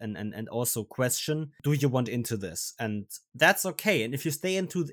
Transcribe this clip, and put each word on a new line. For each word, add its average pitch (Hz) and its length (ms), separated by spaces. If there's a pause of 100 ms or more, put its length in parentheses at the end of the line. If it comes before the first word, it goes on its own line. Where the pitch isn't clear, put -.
and, 107 160
and, 104 160
and 110 160
also 117 340
question, 147 680 (120)
"Do 147 100
you 143 160
want 123 200
into 120 280
this?" 92 420
And 107 260 (280)
that's 170 320
okay. 180 380
And 120 100
if 135 120
you 160 60
stay 185 240
into, 180 380